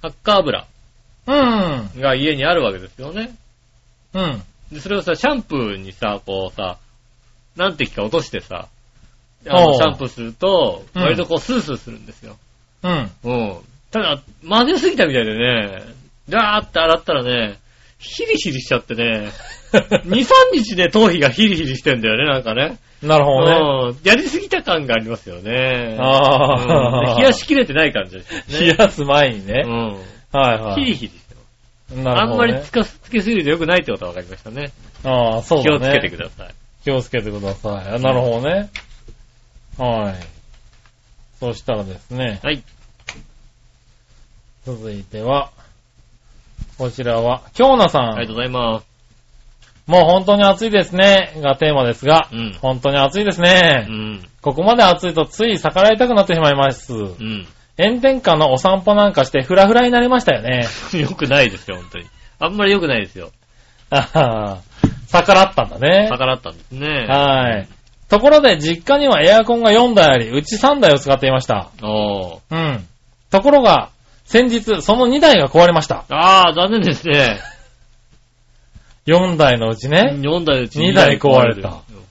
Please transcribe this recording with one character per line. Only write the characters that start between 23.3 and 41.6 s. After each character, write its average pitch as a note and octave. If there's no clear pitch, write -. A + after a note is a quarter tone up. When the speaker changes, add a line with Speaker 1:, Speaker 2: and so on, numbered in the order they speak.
Speaker 2:
ど D#3+
ね。 C#3+
Speaker 1:
う -
ん。 C3+
や G3
り C#4
す D4
ぎ G4+
た F#4
感 E3
が A#2+
あ -
り A2+
ま A2+
す -
よ F2
ね。 A#2+
Speaker 2:
あ C3+
ー。 B2
Speaker 1:
う A#2+
ん。 -
で、 A#2+
冷 -
や C4
し -
き D#4
れ B3+
て D3
な D#3
い C#3+
感 G2
じ F2+
で F#2
す -
ね。 F3
Speaker 2:
冷 D#3+
や A3
す D3+
前 C#3+
に G2+
ね。 A#2
Speaker 1:
う A#2+
ん。 A2+
Speaker 2:
は C3
い A2
は A2
い。 G2
Speaker 1:
ヒ C#4
リ A3+
ヒ A#2+
リ F#2+
し -
て -
ま C3
す。 -
Speaker 2:
な C3
る A3
ほ A#3
ど A#3+
ね。 -
Speaker 1:
あ A#3
ん -
ま C3+
り -
つ -
か、 A#3
つ -
け A3+
す F#3+
ぎ A3+
る E3+
と C#3+
良 D#3+
く E3
な F3
い F3+
っ -
て B2+
こ G2+
と -
は F2
分 F2
か F#2
り F2
ま F#2
し -
た A2
ね。 C#3
Speaker 2:
あ A#2+
ー、 -
そ D#3
う C3
だ D3+
ね。 D3
Speaker 1:
気 B2+
を C3
つ -
け C#3
て G2+
く E2
だ E2+
さ -
い。 -
Speaker 2:
気 C#3+
を C3
つ A#2+
け A#2+
て G#2
く G#2
だ G2
さ G#2
い。 G2
あ、 B2
な C3
る B2
ほ A#2+
ど C#3
ね。 G3+
は A2+
い。 F#2
そ A#2+
し -